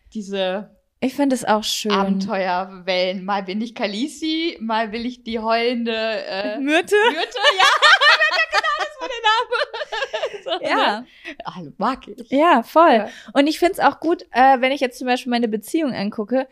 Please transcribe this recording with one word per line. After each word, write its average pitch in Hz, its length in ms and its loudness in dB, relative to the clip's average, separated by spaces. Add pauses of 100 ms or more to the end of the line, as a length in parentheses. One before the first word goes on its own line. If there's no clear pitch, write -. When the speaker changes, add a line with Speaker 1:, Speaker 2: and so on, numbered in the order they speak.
(120)
Speaker 1:
diese 196 640 -6 (240)
Speaker 2:
Ich 262 140 -2
find 277 180 2
es 240 120 -2
auch 214 200 2
schön. - 280 -2
Speaker 1:
Abenteuerwellen. 190 1300 -2
Mal 202 180 -2
bin 190 180 -6
ich 240 140 -8
Khaleesi, 311 880 -4
mal 220 320 -2
will 233 140 -6
ich 247 180 -10
die 226 140 -6
heulende, 233 540 0
äh, 214 680 -4
Speaker 2:
Myrte? 311 360 0 (160)
Speaker 1:
Myrte, 403 280 -6 (200)
ja. 370 60 6
<laughs> 622 880 4
Genau, 622 160 0 (100)
das 587 220 -8
war 480 80 -8
der 480 140 -8
Name. 440 340 0 (880)
<laughs> - 0 -
So, - 60 -8 (160)
Speaker 2:
Ja. 302 340 0
Speaker 1:
ne? 254 60 -16 (380)
Ah, - 160 -12 (180)
mag 247 300 -2
ich. - 220 -18
Speaker 2:
Ja, 285 320 4
voll. 311 320 6
Speaker 1:
Ja. 214 140 2 (240)
Speaker 2:
Und 277 160 4
ich 311 100 -4
find's 349 220 2
auch 277 200 4
gut, 339 220 -2 (100)
äh, 269 280 6
wenn 262 120 0
ich 285 80 -4
jetzt 254 180 -2
zum 254 80 -8
Beispiel 254 240 -2
meine 240 180 0
Beziehung 226 440 -4
angucke, 226 600 -4